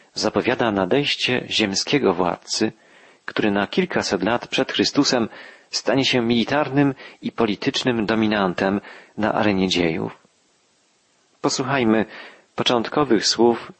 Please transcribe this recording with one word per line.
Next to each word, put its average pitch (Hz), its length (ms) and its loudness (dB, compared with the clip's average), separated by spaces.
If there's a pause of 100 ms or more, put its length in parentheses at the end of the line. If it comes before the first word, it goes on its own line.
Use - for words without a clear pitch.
(140)
zapowiada 110 580 0
nadejście 120 760 0
ziemskiego 101 640 0
władcy, 90 580 -2 (540)
który 110 260 -2
na 101 160 0
kilkaset 104 560 -2
lat 117 240 0
przed - 240 -2
Chrystusem 120 580 0 (400)
stanie 127 360 0
się 127 160 2
militarnym 131 720 2 (260)
i 117 100 -6
politycznym 117 720 -2
dominantem 101 760 0 (360)
na 107 160 0
arenie 95 360 2
dziejów. 87 480 -2 (1200)
Posłuchajmy 127 640 2 (500)
początkowych 120 720 0
słów 117 520 2